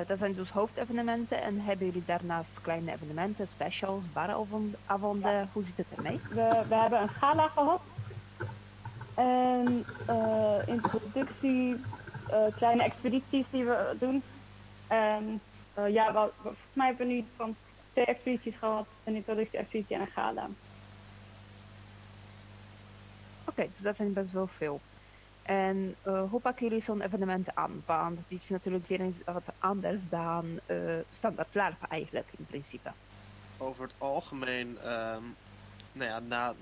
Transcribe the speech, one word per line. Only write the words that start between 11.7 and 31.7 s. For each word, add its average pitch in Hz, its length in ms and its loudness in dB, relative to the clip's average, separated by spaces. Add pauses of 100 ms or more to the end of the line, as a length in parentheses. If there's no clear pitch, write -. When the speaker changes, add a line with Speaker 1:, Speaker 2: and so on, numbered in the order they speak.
Speaker 2:
eh, 214 80 6 (180)
kleine 233 260 6
expedities 254 680 2
die 254 140 2
we 226 340 2
doen. 262 240 2 (640)
En, 214 540 2 (340)
eh, 202 180 2
ja, 220 200 6
wel, 214 200 4 (100)
volgens 208 200 -8 (100)
mij 262 140 4
hebben 254 200 2
we 247 60 2
nu 240 120 0 (120)
van 226 200 -4 (360)
twee 254 120 6
expedities 240 540 0
gehad. 214 280 0 (180)
Een 220 100 0
introductie-expeditie 214 840 -2
en - 40 -2
een 196 140 -2
gala. - 340 -2 (3000)
Speaker 1:
Oké, 196 280 -2
dus - 100 -12
dat 208 140 0
zijn 202 160 0
best 190 200 0
wel 190 140 0
veel. 147 340 -4 (640)
En, 190 600 2
eh, 190 280 0
hoe 233 100 0
pakken 247 260 0
jullie 220 160 2
zo'n 208 180 -2
evenement 185 540 0
aan? 156 320 -2
Want 170 420 0
dit 185 120 -8
is - 80 -14
natuurlijk 185 400 -2
weer 185 120 0
eens 185 240 -2
wat 175 180 -4 (160)
anders 185 500 0
dan, 165 580 -2
eh, 175 100 -2 (340)
standaard - 440 -4
larp 185 340 0